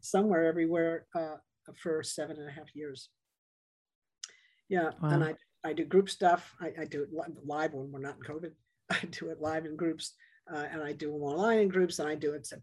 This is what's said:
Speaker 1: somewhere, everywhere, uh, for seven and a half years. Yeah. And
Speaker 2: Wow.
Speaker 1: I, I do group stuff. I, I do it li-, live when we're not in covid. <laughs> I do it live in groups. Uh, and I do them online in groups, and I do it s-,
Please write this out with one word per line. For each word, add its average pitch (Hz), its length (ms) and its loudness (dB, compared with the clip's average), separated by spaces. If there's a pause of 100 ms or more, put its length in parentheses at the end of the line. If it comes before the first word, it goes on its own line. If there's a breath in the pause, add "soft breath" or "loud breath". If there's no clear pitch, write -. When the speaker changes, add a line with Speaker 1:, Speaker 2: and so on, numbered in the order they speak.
Speaker 1:
somewhere, 185 460 4
everywhere, 165 680 2
uh, 156 220 -4 (400)
for 156 260 -2
seven 151 360 -6
and 147 100 -10
a 143 40 -12
half 151 220 -16
years. 143 360 -10 (1600 soft breath)
Yeah. 170 220 2 (120)
And 147 200 4
Speaker 2:
Wow. 156 120 0 (300)
Speaker 1:
I, 165 40 -4
I 156 60 -2
do - 100 -2
group 190 240 4
stuff. - 520 2
I, 160 200 -6
I 156 60 -4
do 147 160 -4
it 139 100 -4
li-, 160 220 -6 (100)
live 151 300 -2
when 139 180 -8
we're 135 80 -10
not 139 160 -8
in - 60 -18
covid. 156 300 -10 (180)
<laughs> - 200 -18
I - 80 0 (120)
do 165 180 -8
it 156 120 -8
live 160 260 -2
in 151 100 -8
groups. 185 380 -2 (380 soft breath)
Uh, 151 200 -4
and 156 100 -6
I 147 100 -4
do 147 200 -6
them 147 100 -4
online 196 380 4
in 202 80 6
groups, 185 320 2
and 151 80 0
I 156 80 -2
do 147 160 0
it 147 80 -6
s-, - 220 -12